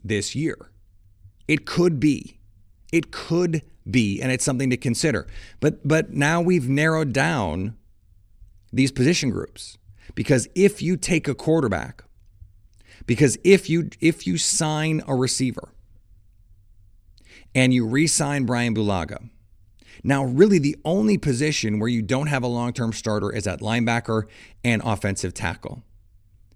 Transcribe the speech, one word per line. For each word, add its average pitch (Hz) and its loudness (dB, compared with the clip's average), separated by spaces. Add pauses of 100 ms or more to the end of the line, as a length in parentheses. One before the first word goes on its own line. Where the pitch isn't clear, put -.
this 101 -2
year. 151 -4 (920)
It 156 0
could 170 2
be. - 0 (540)
It 165 -2
could 165 -2 (260)
be, 101 2
and 127 -2
it's 127 -2
something 131 -2
to 127 2
consider. 123 -2 (340)
But, 143 -2
but 156 0
now 151 2
we've 170 2
narrowed 156 0
down 110 -2 (960)
these 131 2
position 135 0
groups. - -10 (360)
Because 127 0
if 196 4
you 185 -2
take 165 -2
a 135 -2
quarterback, 120 -2 (1040)
because 120 2
if 190 6
you, 160 -2 (100)
if 165 0
you 175 -2
sign 156 0
a 139 -2
receiver 127 -2 (1800)
and 127 4
you 120 2
re-sign 143 0
Brian 120 0
Bulaga, 101 -2 (760)
now 139 0
really 170 6
the 143 0
only 202 2
position 123 0
where 113 0
you 117 0
don't 127 -2
have 135 0
a 123 -2
long-term 120 -2
starter 104 -2
is 104 -6
at 90 -4
linebacker 113 0 (380)
and 117 2
offensive 98 -4
tackle. - -8 (720)